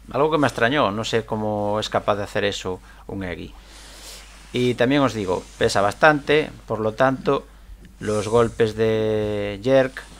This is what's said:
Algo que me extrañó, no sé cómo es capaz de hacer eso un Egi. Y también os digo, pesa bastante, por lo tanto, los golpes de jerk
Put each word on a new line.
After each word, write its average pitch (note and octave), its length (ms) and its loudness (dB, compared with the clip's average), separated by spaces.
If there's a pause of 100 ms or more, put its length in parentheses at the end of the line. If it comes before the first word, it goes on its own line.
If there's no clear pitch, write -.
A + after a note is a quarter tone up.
(120)
Algo D3 180 2
que D#3 60 0
me D3 100 2
extrañó, A#2+ 440 2
no G#2+ 140 -4
sé A2+ 200 -2
cómo G#2+ 560 -2
es - 80 -6
capaz G#2 280 0
de G2+ 80 -6
hacer G2+ 200 -2
eso F#2+ 360 -4 (260)
un G2 180 -8
Egi. F2 300 -10 (960)
Y B2 220 0
también B2+ 260 2
os A#2+ 140 2
digo, F#2 280 -2 (140)
pesa A2+ 240 2
bastante, D3 720 2 (160)
por A2 140 -4
lo G#2+ 120 0
tanto, C3 540 0 (520)
los G#2 300 -2
golpes A2+ 480 2
de G#2+ 880 0
jerk C3 380 2 (180)